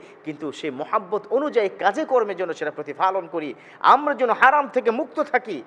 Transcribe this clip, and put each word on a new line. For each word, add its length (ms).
কিন্তু 280
সেই 180
মোহাব্বত 600
অনুযায়ী 380
কাজে 360
কর্মে 300
যেন 180
সেটা 180
প্রতিপালন 560
করি। 280
আমরা 340
যেন 160
হারাম 380
থেকে 220
মুক্ত 300
থাকি 460